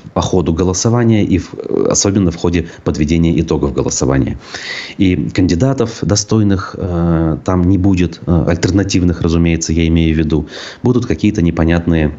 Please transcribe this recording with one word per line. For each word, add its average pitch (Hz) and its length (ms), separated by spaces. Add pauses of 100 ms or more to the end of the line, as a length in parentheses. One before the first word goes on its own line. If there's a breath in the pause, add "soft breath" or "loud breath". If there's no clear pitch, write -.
(140)
по - 60
ходу 87 320
голосования 107 720
и 95 140
в-, - 160 (340)
особенно 95 420
в 80 60
ходе 85 320 (160 loud breath)
подведения 82 560
итогов 71 320
голосования. 67 680 (600 loud breath)
И 92 180 (180)
кандидатов 117 680
достойных, 104 760
э, 85 680
там 90 200
не 95 140
будет, 90 480
э, 82 200
альтернативных, 87 760
разумеется, 85 500
я 82 160
имею 82 260
в 80 40
виду. 76 280 (380 loud breath)
Будут 123 220
какие-то 104 360
непонятные 82 760